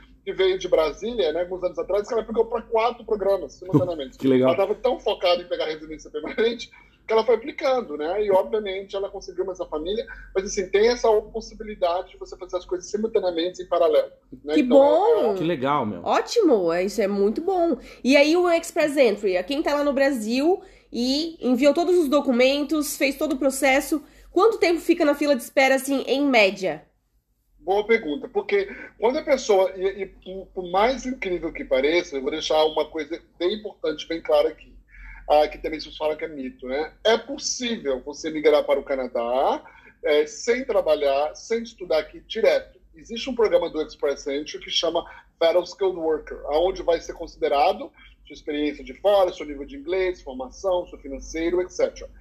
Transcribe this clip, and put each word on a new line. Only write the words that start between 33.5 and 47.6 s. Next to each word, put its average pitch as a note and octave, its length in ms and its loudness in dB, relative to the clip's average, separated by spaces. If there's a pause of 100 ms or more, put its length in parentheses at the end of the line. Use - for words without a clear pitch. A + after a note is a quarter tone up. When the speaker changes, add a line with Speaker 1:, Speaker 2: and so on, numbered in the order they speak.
Speaker 1:
importante, E3+ 520 -8
bem E3 140 -6
clara D3+ 280 2
aqui, - 240 -18 (560)
ah, D3+ 200 6
que - 80 -14
também D#3 200 -8
se D3 200 -14
fala D#3 180 -2
que D#3 80 -12
é D#3+ 60 -8
mito, C3 380 -12
né? D3 260 -6 (100)
É A3 140 4
possível G#3 880 -6
você D3 240 -8
migrar D3+ 340 2
para C#3+ 160 0
o - 40 -8
Canadá, C3 800 -2 (400)
é, D3+ 240 2
sem B3 380 -2
trabalhar, D3+ 720 0
sem A#3 260 -4
estudar F3 380 -4
aqui D#3+ 260 -8
direto. F#3 540 0 (160)
Existe A3 340 -12
um B3 60 -6
programa F3 340 2
do D#3 120 -6
Express D3 460 -4
Entry C#3+ 320 -6
que - 100 -16
chama E3 340 -2 (340)
Federal E3 260 4
Skilled F#3 340 -2
Worker, D#3+ 480 -4
aonde E3 360 0
vai E3 200 0
ser - 100 -12
considerado D#3+ 800 0 (340)